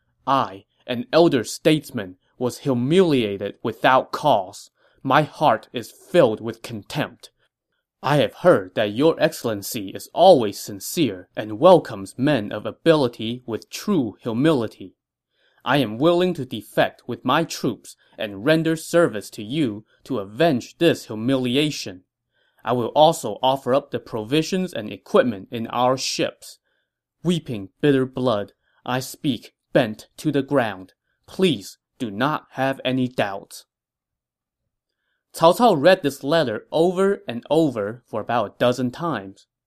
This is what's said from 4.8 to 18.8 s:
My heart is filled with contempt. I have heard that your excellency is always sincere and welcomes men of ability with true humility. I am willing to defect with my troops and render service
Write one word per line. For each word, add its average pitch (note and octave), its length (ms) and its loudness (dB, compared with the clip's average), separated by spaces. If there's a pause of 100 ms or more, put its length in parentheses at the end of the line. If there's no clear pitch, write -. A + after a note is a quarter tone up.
My C3+ 220 2
heart C3 500 0
is A#2 180 -10
filled B2 480 2
with A2+ 220 -10
contempt. A2 680 -10 (720)
I C#3+ 140 2
have A2+ 180 0
heard A#2 400 2
that G#2+ 160 0
your C#3+ 260 2
excellency A2 720 -4
is - 240 -14
always C#3 460 6
sincere G2+ 760 -6
and G#2+ 200 -8
welcomes A#2+ 600 4
men B2 340 0
of G#2+ 140 -8
ability B2 800 0
with G#2+ 240 -8
true C#3+ 520 -2
humility. A#2 760 -2 (680)
I C3+ 140 0
am A2 200 -2
willing F3 360 2
to C3 120 -8
defect - 640 -4
with A#2+ 160 -10
my D3+ 220 0
troops - 500 -8 (220)
and G2+ 260 -10
render D#3+ 320 2
service D#3 540 0